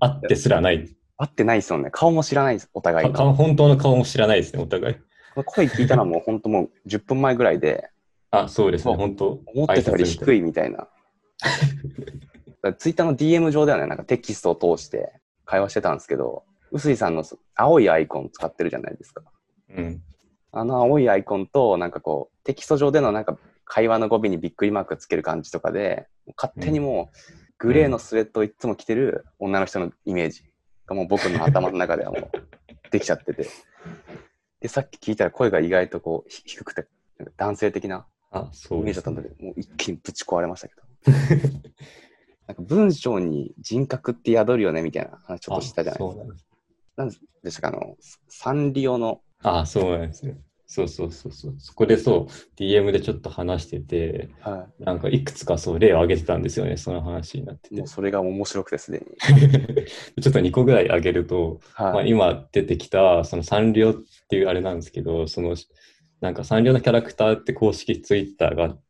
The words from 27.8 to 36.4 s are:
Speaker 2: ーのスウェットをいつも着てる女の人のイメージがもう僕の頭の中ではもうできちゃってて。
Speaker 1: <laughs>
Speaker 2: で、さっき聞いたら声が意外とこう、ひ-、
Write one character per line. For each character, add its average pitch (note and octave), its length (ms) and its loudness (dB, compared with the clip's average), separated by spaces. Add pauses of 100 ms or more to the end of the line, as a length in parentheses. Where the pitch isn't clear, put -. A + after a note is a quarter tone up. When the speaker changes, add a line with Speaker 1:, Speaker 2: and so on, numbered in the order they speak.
Speaker 2:
ー - 20 0
の B2 100 -2
ス - 180 -8
ウ A2+ 40 2
ェ A2 40 -2
ッ G#2+ 60 -10
ト A2 100 -4
を G#2+ 40 2
い G#2 60 -4
つ - 160 -10
も G#2+ 100 -4
着 - 80 -20
て A2+ 100 -4
る B2 300 -2 (140)
女 G2 220 -2
の F#2+ 60 0
人 F#2+ 140 -6
の F2 100 -6 (140)
イ G2 80 -6
メ F2 140 0
ー D#2 40 -4
ジ - 120 -18 (420)
が F#2+ 100 -10
も F#2+ 100 -4
う - 20 -6
僕 G2+ 240 0
の D#2+ 120 -2
頭 F#2 280 0
の F#2 80 -6
中 F2 180 0
で - 80 -6
は G1+ 60 -8
も - 80 -8
う - 120 -10 (600)
で G2+ 100 0
き - 60 -6
ち - 40 -4
ゃ E2+ 40 2
っ - 100 -6
て E2+ 80 -6
て。 D#2 140 -8 (540)
Speaker 1:
<laughs> - 600 -20
Speaker 2:
で、 - 80 -10
さ C#3 140 -2
っ - 80 -16
き - 200 -8
聞 G#2+ 40 -2
い - 20 -4
た G#2+ 80 2
ら F2 60 0
声 B2 180 2
が F#2 120 2
意 E2+ 100 0
外 F2+ 180 2
と E2+ 120 -10
こ E2 260 -6
う、 - 40 -20
ひ-、 - 140 -20